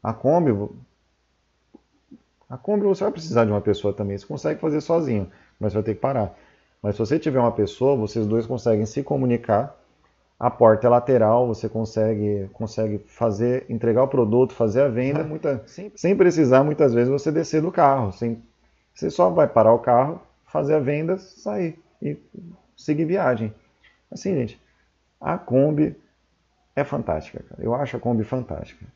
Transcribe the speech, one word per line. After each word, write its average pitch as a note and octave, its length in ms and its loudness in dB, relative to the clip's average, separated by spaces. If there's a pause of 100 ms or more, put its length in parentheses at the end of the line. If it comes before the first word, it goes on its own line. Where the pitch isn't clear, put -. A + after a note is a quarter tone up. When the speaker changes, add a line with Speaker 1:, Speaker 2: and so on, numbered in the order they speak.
Speaker 1:
A A2+ 140 -6
Kombi, D3+ 380 2 (2000)
a B2+ 80 -14
Kombi G3+ 300 -2
você F#3+ 160 0
vai G#3 100 -2
precisar C#3 320 0
de G#2+ 60 0
uma G#2 100 0
pessoa G2+ 320 -2
também, G2 240 -6
você G2+ 80 -12
consegue D#3 360 -6
fazer D3+ 200 -2
sozinho, C3 480 -2 (300)
mas G#2 160 -4
vai G#2+ 80 -2
ter A2 140 -4
que - 40 -14
parar. B2 380 -4 (420)
Mas G2+ 140 -4
se - 60 -8
você A#2 180 0
tiver C3+ 220 0
uma A#2 100 4
pessoa, B2 460 0
vocês G#2+ 280 -2
dois A2 220 0
conseguem A2+ 400 0
se C#3 160 -6
comunicar B2+ 760 0 (680)
A A#2+ 80 2
porta A2+ 380 6
é - 20 6
lateral, A#2+ 560 4
você A2+ 220 -6
consegue, G#2+ 840 -2
consegue G#2+ 540 -6
fazer, A#2 600 -2
entregar A#2 340 0
o C#3 60 2
produto, B2 440 2
fazer A#2 300 0
a C#3+ 60 2
venda, C3 340 -2
Speaker 2:
Uhum. D#3 60 -6
Speaker 1:
muita, C#3+ 400 -6
Speaker 2:
Sim. G3+ 260 -16
Speaker 1:
sem F#3+ 220 0
precisar, D3+ 480 6
muitas D3 280 2
vezes, A#2+ 200 2
você C#3+ 180 -2
descer D#3 320 -2
do E3+ 80 -2
carro. C3+ 420 2
Sem, A#2 300 -8 (500)
você - 160 -6
só F3+ 220 2
vai E3 160 2
parar A2+ 260 6
o A#2+ 60 4
carro, C3 420 2 (260)
fazer D3+ 280 -2
a D3+ 60 2
venda, D3 360 -2
sair F#3+ 640 -8 (240)
e D3 140 -6 (600)
seguir D3+ 280 -2
viagem. B2+ 500 -2 (560)
Assim, F#3+ 240 -6
gente, B2 260 -6 (600)
a - 180 -6
Kombi D3 560 0 (800)
é C#3 80 -2
fantástica, G#2 680 -6
cara. - 140 -16
Eu A2+ 100 -4
acho B2+ 240 -6
a - 40 -8
Kombi A2+ 240 -2
fantástica. - 600 -10 (100)